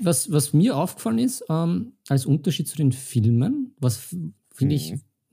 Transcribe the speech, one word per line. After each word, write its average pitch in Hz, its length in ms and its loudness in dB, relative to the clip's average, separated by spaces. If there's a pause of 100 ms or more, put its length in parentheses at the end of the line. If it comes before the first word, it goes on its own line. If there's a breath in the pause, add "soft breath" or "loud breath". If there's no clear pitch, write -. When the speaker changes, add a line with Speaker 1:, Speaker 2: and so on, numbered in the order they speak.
Speaker 1:
was, 175 300 0
was 147 220 2
mir 180 220 4
aufgefallen 226 440 -2
ist, 254 300 -2
ähm, 170 440 -2 (160)
als 135 160 2
Unterschied 143 420 0
zu - 100 -10
den 139 140 4
Filmen, 131 880 0
was 127 180 0
f-, - 180 -12 (360)
finde 143 240 0
ich 151 180 -4
Speaker 2:
Mhm. 143 80 -6 (320)